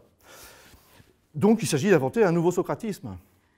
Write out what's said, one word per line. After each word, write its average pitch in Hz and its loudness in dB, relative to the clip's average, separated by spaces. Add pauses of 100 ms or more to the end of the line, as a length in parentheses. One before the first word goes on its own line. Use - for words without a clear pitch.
(1300)
Donc 214 2
il 175 -4
s'agit 160 0
d'inventer 151 2
un 180 4
nouveau 170 2
socratisme, 175 -6 (500)